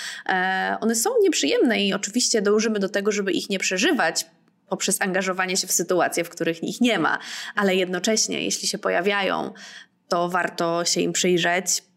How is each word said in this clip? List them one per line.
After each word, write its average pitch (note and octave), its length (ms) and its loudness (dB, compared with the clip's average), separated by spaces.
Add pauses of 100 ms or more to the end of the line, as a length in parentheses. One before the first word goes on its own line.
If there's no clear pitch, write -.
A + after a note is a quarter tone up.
(300)
E, F#3+ 520 0
one A3+ 140 2
są A3+ 140 0 (120)
nieprzyjemne C#4+ 640 4
i G3 100 2
oczywiście A3 480 0
dążymy G#3+ 380 2
do F#3+ 100 0
tego, G3+ 220 0
żeby G3+ 200 0
ich - 180 -2
nie F#3+ 100 -2
przeżywać F#3+ 640 0 (440)
poprzez - 320 -2
angażowanie F#3 560 0
się - 100 -2
w - 40 -4
sytuacje, F3 520 2
w E3+ 60 -10
których E3 340 -4
ich - 180 -4
nie A#3 180 2
ma. D3 200 2 (360)
Ale G3 200 2
jednocześnie, F#3+ 680 0
jeśli - 240 -4
się G3 100 -4
pojawiają, F#3+ 760 0 (540)
to F3 220 0
warto E3+ 560 0
się F3 160 0
im E3+ 120 0
przyjrzeć F3+ 720 2 (140)